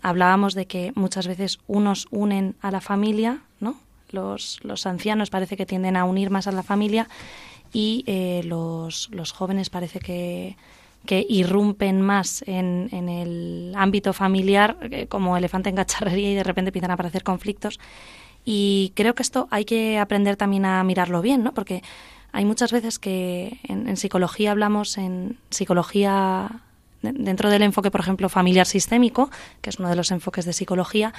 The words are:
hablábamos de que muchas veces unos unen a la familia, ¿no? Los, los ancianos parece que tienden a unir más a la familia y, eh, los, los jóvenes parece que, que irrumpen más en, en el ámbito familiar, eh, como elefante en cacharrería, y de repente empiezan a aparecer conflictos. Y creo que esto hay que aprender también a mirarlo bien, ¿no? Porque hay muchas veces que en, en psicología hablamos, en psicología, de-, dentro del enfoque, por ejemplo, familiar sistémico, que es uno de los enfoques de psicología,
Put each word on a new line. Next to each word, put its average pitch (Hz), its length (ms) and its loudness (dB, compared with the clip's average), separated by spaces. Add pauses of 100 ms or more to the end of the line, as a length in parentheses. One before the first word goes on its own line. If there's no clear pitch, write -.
hablábamos 185 520 4
de 185 120 -4
que 180 300 -6
muchas 185 300 0
veces 185 400 -4
unos 202 440 0
unen 202 500 0
a 196 100 -4
la 190 100 -2
familia, 214 600 0 (180)
¿no? 226 160 -4 (340)
Los, 196 520 -8
los 202 240 -8
ancianos 208 440 -2
parece 190 260 -4
que 190 100 -6
tienden 185 300 0
a 185 80 2
unir 190 260 0
más 190 160 -2
a 202 60 -2
la 185 100 -2
familia 208 460 0 (640)
y, 226 340 0
eh, 180 380 -2
los, 165 680 -6
los 175 220 -10
jóvenes 190 380 -4
parece 180 280 -8
que, 180 580 -8 (500)
que 190 220 2
irrumpen 196 720 2
más 196 460 0
en, 185 460 -2
en 175 160 -6
el 175 680 -6
ámbito 196 360 2
familiar, 196 680 4
eh, - 240 -8
como 185 300 0
elefante 180 340 -2
en 185 60 -2
cacharrería, 196 540 0
y 202 40 0
de 196 100 0
repente 185 240 -2
empiezan 180 240 -2
a - 20 0
aparecer 175 300 -4
conflictos. 202 560 -4 (640)
Y 196 500 2
creo 220 200 2
que - 80 -2
esto - 280 -2
hay 214 140 0
que 220 340 0
aprender 202 380 2
también 196 300 0
a 185 180 2
mirarlo 180 380 2
bien, 247 200 4
¿no? 254 100 -2
Porque 196 300 -6 (520)
hay 202 100 0
muchas 220 280 2
veces 233 260 -2
que 185 680 -4
en, 202 240 -6
en 196 80 -2
psicología 190 540 0
hablamos, 208 480 0
en 185 400 -6 (120)
psicología, 196 1120 2 (380)
de-, 220 120 -4
dentro 202 360 0
del 208 140 6
enfoque, 202 300 4
por 196 80 2
ejemplo, 185 280 0
familiar 180 380 6
sistémico, 240 640 4 (300)
que 208 100 -10
es - 80 -8
uno 180 100 -2
de 175 60 2
los 175 160 0
enfoques 180 340 -2
de 175 80 -4
psicología, 190 680 0